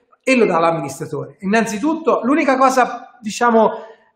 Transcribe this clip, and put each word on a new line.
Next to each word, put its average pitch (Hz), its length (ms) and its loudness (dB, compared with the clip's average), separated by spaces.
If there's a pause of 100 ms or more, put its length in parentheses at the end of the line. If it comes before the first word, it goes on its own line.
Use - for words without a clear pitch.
(240)
e 262 100 2
lo 233 100 4
dà 180 120 2
all'amministratore. 151 840 -4
Innanzitutto, 214 840 -2
l'unica 269 320 2
cosa, 254 640 0
diciamo, 226 500 2 (460)